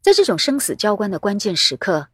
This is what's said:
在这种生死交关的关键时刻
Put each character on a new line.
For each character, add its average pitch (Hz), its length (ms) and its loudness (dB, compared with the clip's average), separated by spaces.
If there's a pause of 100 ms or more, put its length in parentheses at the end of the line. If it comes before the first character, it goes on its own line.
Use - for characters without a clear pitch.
在 403 120 6
这 403 120 6
种 175 120 -2
生 269 240 -2
死 - 160 -4
交 208 200 0
关 202 140 -4
的 175 80 -6
关 202 200 -2
键 202 160 -4
时 - 220 0
刻 156 380 -2